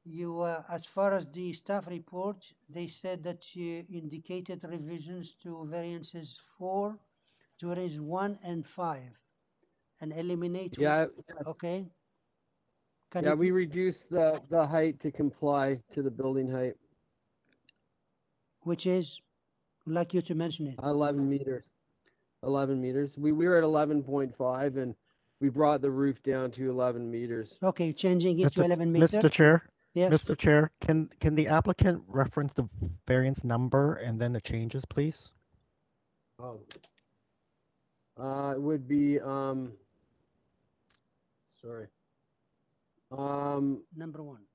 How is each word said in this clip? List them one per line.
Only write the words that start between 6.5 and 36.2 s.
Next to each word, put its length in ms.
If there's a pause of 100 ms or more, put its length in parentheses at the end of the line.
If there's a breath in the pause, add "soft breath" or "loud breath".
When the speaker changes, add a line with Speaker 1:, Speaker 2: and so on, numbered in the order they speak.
Speaker 1:
four, 400 (600)
to 100
variance 320
one 420
and 240
five, 460 (880)
and 140
eliminate. 640
Speaker 2:
Yeah, 260 (240)
yes. 200
Speaker 1:
Okay. 380 (1200)
Can 140
Speaker 2:
Yeah, 80
Speaker 1:
you 40
Speaker 2:
we 140
reduced 580
the, 400
the 180
height 340
to 120
comply 720 (100)
to 100
the 80
building 400
height. 260 (1900)
Speaker 1:
Which 240
is, 340 (680)
I'd 80
like 200
you 80
to 140
mention 320
it. 160
Speaker 2:
Eleven 440
meters. 440 (720)
Eleven 360
meters. 380
We, 140
we 160
were 80
at 80
eleven 380
point 300
five, 440
and 180 (460)
we 80
brought 340
the 80
roof 320
down 300
to 180
eleven 400
meters. 520
Speaker 1:
Okay, 300
changing 460
it 40
to 180
Speaker 3:
Mister 40
Speaker 1:
eleven 280
Speaker 3:
Mister 240
Speaker 1:
meter? 120
Speaker 3:
Chair, 400 (260)
Speaker 1:
Yes. 160
Speaker 3:
Mister 260
Chair, 340 (100)
can, 300 (100)
can 140
the 140
applicant 580
reference 480
the 120 (400)
variance 380
number 520
and 220
then 140
the 80
changes, 480
please? 440 (1080)